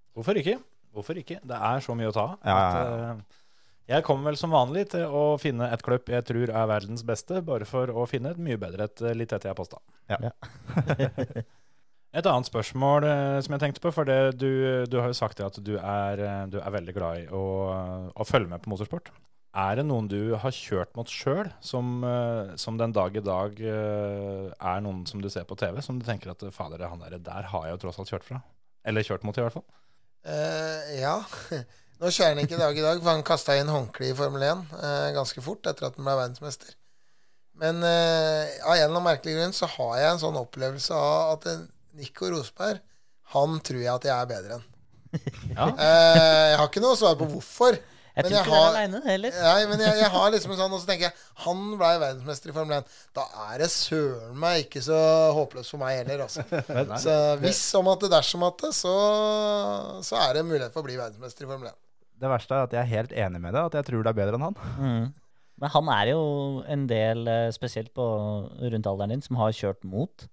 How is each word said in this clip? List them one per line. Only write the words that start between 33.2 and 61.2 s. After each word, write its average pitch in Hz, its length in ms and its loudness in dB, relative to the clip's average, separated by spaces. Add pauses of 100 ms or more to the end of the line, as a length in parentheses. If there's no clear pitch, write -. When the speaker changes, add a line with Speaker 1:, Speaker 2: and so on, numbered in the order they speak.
Speaker 4:
kastet 143 360 2
inn 151 120 0
håndkle 131 400 -4
i 127 40 -8
Formel 139 360 0
en, 185 120 -8 (120)
eh, 143 400 -2
ganske 135 240 -4
fort 175 240 -8
etter 147 240 -4
at 131 80 -16
han 139 80 -8
ble 139 160 0
verdensmester. 127 540 -10 (840)
Men, 165 240 -2
eh, 160 800 2
av 160 140 4
en 165 80 6
eller 151 160 4
annen 180 100 2
merkelig 156 300 0
grunn 175 180 -2
så - 80 -2 (140)
har 120 220 0
jeg 156 120 6
en 170 140 -4
sånn 156 180 -2
opplevelse 131 480 -4
av 156 460 2
at, 175 100 -8
eh, 165 200 -8 (240)
Nico 151 320 -10
Rosberg, 180 540 -4 (560)
han 151 260 2
tror 127 220 -6
jeg 123 100 0
at 127 160 -4
jeg 135 80 2
er 123 80 0
bedre 107 320 -8
enn. 117 60 -14 (880)
Speaker 1:
Ja. 135 160 2
Speaker 4:
Eh, 160 800 10
jeg 151 80 6
har 151 140 6
ikke 196 100 0
noe 240 160 6
svar 196 220 8
på 156 100 0
hvorfor. - 480 4
Speaker 3:
Jeg - 480 -4
Speaker 4:
Men 180 60 0
Speaker 3:
tror - 20 0
Speaker 4:
jeg 202 80 6
Speaker 3:
ikke 160 80 0
du 156 40 4
er 156 100 10
Speaker 4:
har 165 80 10
Speaker 3:
alene 208 340 0
heller. 202 380 0
Speaker 4:
Nei, 170 160 8 (100)
men 208 120 2
jeg, 214 200 4
jeg 208 140 6
har 190 180 6
liksom 196 220 0
en - 20 -6
sånn, 190 160 0
og 185 80 -4
så 175 80 -6
tenker 180 160 0
jeg, 170 80 0 (320)
han 180 160 -2 (160)
ble 170 140 6 (100)
verdensmester 135 480 -6
i 143 80 -10
Formel 151 220 -2
en. - 100 -10 (240)
Da 135 140 -4 (180)
er 120 160 -6
det 165 120 0
søren 127 680 -4
meg 165 240 2
ikke 139 240 -10
så 160 80 4 (400)
håpløst 139 380 -4
for 143 100 -6
meg 131 160 -2
heller, 135 240 -4
altså. - 160 -8 (240)
Speaker 2:
<laughs> 120 240 -2
Nei. 110 160 -4
Speaker 4:
Så 160 80 4 (320)
hvis 190 160 2 (160)
om 185 160 4
at 185 120 -2
det 196 80 2
dersom 175 360 4
at 175 160 -8
det, 311 160 -2
så, 185 140 2 (1120)
så 226 80 -2
er 131 220 4
det 165 100 0
mulighet 131 240 -2
for 160 80 -6
å 139 80 -8
bli 127 80 -8
verdensmester 120 480 -12